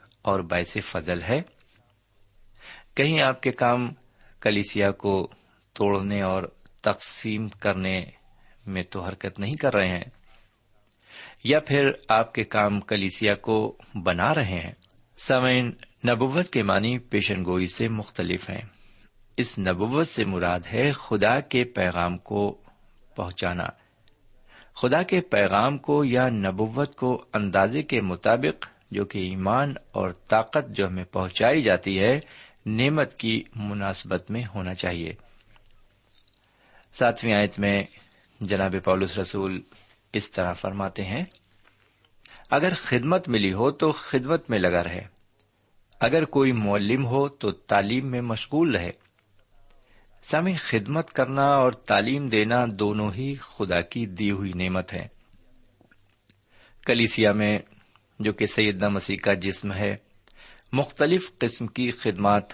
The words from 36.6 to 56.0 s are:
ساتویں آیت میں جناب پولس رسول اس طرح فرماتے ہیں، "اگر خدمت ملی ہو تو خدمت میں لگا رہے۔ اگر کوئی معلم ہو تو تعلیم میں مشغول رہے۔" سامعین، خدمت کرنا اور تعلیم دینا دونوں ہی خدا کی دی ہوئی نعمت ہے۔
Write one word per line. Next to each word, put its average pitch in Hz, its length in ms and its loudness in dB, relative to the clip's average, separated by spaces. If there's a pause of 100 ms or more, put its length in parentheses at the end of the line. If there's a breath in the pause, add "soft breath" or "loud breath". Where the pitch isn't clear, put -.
ساتویں 117 420 2
آیت 101 260 2
میں 101 240 2 (560 soft breath)
جناب 95 440 0
پولس 92 340 0
رسول 95 440 -4 (520 soft breath)
اس - 180 -4
طرح 90 220 -2
فرماتے 98 500 -6
ہیں، 113 220 -4 (1200 loud breath)
"اگر 165 280 2
خدمت 156 500 0
ملی 101 260 2
ہو 117 180 2
تو 156 200 0
خدمت 143 580 -2
میں 110 100 2
لگا 87 240 2
رہے۔ 87 240 -8 (920)
اگر 151 260 2
کوئی 135 260 4
معلم 107 540 0
ہو 135 220 0
تو 113 240 -4
تعلیم 107 600 0
میں 123 100 -4
مشغول 123 540 0
رہے۔" 87 160 -4 (1300 soft breath)
سامعین، 175 360 0
خدمت 123 520 -2
کرنا 135 340 2
اور 139 260 6
تعلیم 117 560 0
دینا 113 400 4
دونوں 104 460 0
ہی 135 220 -6
خدا 90 460 -2
کی 117 240 -4
دی 101 260 -2
ہوئی 98 220 -4
نعمت 92 400 -4
ہے۔ 87 140 -8 (1800 soft breath)